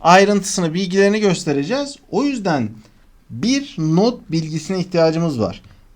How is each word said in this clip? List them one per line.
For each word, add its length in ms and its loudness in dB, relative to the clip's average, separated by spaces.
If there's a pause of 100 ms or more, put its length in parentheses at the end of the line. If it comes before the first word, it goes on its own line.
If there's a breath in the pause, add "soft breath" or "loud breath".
ayrıntısını, 760 2
bilgilerini 460 2
göstereceğiz. 760 -2 (140)
O 140 0
yüzden 460 -2 (600 loud breath)
bir 480 -4
not 520 0
bilgisine 480 -4
ihtiyacımız 600 0
var. 220 -4 (340 soft breath)